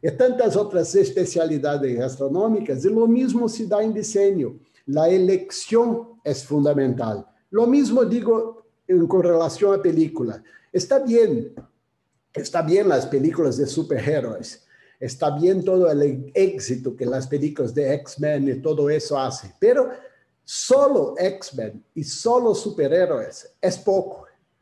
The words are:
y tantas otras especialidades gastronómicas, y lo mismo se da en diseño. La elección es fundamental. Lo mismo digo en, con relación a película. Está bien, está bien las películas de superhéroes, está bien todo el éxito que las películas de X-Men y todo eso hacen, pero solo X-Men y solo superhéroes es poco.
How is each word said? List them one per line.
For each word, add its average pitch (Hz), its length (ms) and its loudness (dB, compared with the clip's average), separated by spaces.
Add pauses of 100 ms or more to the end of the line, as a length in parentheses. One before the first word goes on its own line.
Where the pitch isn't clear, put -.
y 156 100 -2
tantas 240 440 2
otras 185 400 -2
especialidades 147 1000 0
gastronómicas, 139 880 -2
y 196 40 4
lo 226 180 2
mismo 240 420 2
se 220 160 -8
da 208 180 0
en 220 100 -2
diseño. 196 640 0 (260)
La 151 240 2
elección 190 1080 0 (120)
es 139 160 -4
fundamental. 131 840 0 (260)
Lo 226 140 2
mismo 254 380 4
digo 226 600 -2 (220)
en, 170 200 4
con 185 160 2
relación 175 560 2
a - 20 -6
película. 156 640 0 (280)
Está 262 280 0
bien, 226 540 2 (800)
está 165 280 -4
bien 185 280 2
las 131 160 2
películas 143 520 0
de 139 80 0
superhéroes, 135 1000 -4 (340)
está 135 380 -4
bien 180 260 2
todo 185 260 4
el 143 440 0
éxito 135 600 -2
que 123 100 -6
las 131 220 -4
películas 143 460 -4
de 139 200 0
X-Men 143 560 -2
y 123 60 -2
todo 151 340 -2
eso 151 280 -2
hacen, 131 420 -6
pero 247 300 4 (540)
solo 262 760 2
X-Men 127 680 -6 (120)
y 156 80 -8
solo 233 500 0
superhéroes - 1080 -2
es - 160 0
poco. - 480 -2 (360)